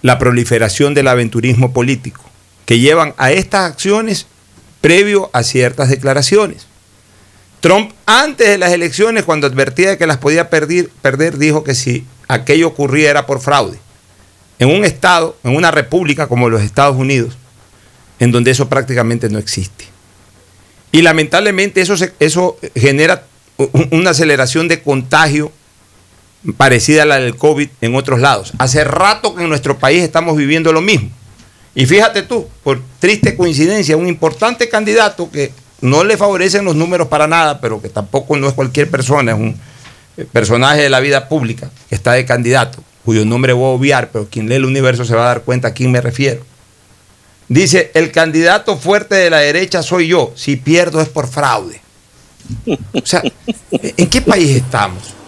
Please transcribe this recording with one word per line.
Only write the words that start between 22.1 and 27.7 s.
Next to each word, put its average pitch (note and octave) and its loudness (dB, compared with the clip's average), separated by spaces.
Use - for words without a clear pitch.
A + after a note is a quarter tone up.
eso F3 0
genera C#3+ 2
u-, C3+ 0
una F3 2
aceleración D3 0
de E3 -2
contagio D3 0
parecida C3+ 4
a D3+ 4
la C#3+ 2
del B2 -2
covid C#3+ 0